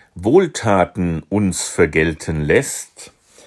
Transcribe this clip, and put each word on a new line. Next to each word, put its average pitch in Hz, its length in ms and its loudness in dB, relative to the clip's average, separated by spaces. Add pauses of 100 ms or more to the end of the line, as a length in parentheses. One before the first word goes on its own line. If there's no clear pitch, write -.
(160)
Wohltaten 95 1120 0
uns 98 400 -2
vergelten 80 720 0
lässt, - 720 -4 (340)